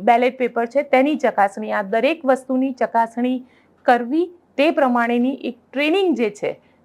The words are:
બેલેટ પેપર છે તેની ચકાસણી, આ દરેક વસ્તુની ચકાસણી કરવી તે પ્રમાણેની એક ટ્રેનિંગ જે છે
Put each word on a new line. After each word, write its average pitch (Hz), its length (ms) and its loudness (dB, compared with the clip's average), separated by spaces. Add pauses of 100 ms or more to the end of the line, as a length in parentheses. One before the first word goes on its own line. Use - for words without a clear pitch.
બેલેટ 240 380 2
પેપર 240 280 -2
છે 277 160 -2
તેની 285 320 2
ચકાસણી, 214 580 -2
આ 208 100 -2
દરેક 233 420 -2
વસ્તુની 262 480 -2
ચકાસણી 240 720 -2 (360)
કરવી 262 480 0 (260)
તે 302 140 2
પ્રમાણેની 247 640 0
એક - 240 -10 (140)
ટ્રેનિંગ 311 420 0
જે 214 160 -2
છે - 300 -8 (240)